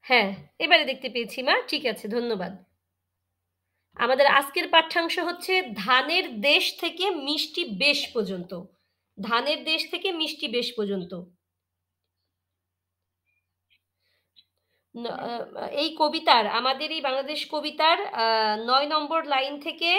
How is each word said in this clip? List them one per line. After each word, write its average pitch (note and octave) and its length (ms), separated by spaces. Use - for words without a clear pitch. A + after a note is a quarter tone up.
হ্যাঁ, A3 240
এবারে D#4+ 260
দেখতে B3+ 240
পেয়েছি A#3 340
মা, D4 120
ঠিক D4 180
আছে, G#3 220
ধন্যবাদ। A3 440
আমাদের C4 300
আজকের C#4+ 420
পাঠ্যাংশ E4 500
হচ্ছে F4 440
ধানের B3 800
দেশ D4+ 240
থেকে F4+ 300
মিষ্টি D4+ 540
বেশ C4 360
পর্যন্ত। F#3+ 400
ধানের B3 460
দেশ D#4+ 260
থেকে F#4 220
মিষ্টি D#4 360
বেশ A#3+ 240
পর্যন্ত। G3 400
ন-, A#3 240
আহ, A#3 240
এই D#4 260
কবিতার, D#4 480
আমাদের C4 460
এই D#4+ 80
বাংলাদেশ C4+ 400
কবিতার, D4+ 560
আহ, A3 500
নয় C4+ 200
নম্বর D4+ 380
লাইন C#4+ 360
থেকে E4 380